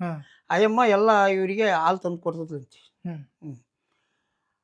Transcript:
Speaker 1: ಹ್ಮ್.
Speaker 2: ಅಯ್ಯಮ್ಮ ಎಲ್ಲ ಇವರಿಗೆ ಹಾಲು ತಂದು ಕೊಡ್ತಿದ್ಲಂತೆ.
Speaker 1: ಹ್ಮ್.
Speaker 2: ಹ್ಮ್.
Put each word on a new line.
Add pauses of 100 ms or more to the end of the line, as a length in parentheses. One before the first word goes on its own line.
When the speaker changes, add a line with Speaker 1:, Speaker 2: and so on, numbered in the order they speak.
Speaker 1:
ಹ್ಮ್. (280)
Speaker 2:
ಅಯ್ಯಮ್ಮ
ಎಲ್ಲ
ಇವರಿಗೆ
ಹಾಲು
ತಂದು
ಕೊಡ್ತಿದ್ಲಂತೆ. (140)
Speaker 1:
ಹ್ಮ್.
Speaker 2:
ಹ್ಮ್. (1080)